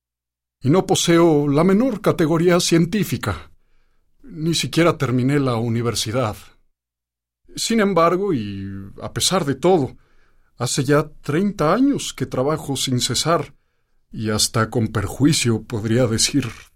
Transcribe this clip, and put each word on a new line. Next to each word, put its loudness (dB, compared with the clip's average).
y 2
no 2
poseo 4
la 4
menor 2
categoría 2
científica. -2
Ni -4
siquiera 0
terminé 0
la 0
universidad. -2
Sin -2
embargo, 2
y -6
a -10
pesar -2
de -2
todo, 0
hace -2
ya 0
treinta 0
años 0
que -6
trabajo -4
sin -2
cesar, -2
y -6
hasta 0
con -2
perjuicio, 0
podría 0
decir, 0